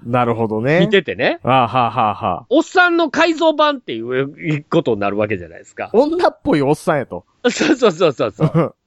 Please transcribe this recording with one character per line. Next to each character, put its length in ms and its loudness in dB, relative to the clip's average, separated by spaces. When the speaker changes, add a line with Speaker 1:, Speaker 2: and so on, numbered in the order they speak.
Speaker 1:
な 220 0
る 80 0
ほ 140 -2
ど 140 -4
ね。 180 2
Speaker 2:
見 100 2
て 140 2
て 100 -8
ね。 300 -2
Speaker 1:
あ 240 2
は 240 0
は 240 0
は。 340 -4
Speaker 2:
お 120 4
っ 20 -4
さ 260 2
ん 80 0
の 140 0
改 240 0
造 180 2
版 240 0
っ 40 -14
て 120 -10
い 80 -6
う 640 -4
こ 180 0
と 140 0
に 40 -8
な 120 -2
る 60 -4
わ 100 0
け 100 -4
じ 80 -12
ゃ 20 -20
な 100 -20
い 20 -20
で 60 -20
す 100 -20
か。 180 -10
Speaker 1:
女 360 2
っ 140 -8
ぽ 120 0
い 80 2
お 80 2
っ 40 2
さ 200 -2
ん 20 0
や 80 -4
と。 200 -12
Speaker 2:
そ 300 0
う 20 4
そ 140 2
う 20 2
そ 160 2
う 60 4
そ 120 -2
う 60 -2
そ 140 -2
う。 300 0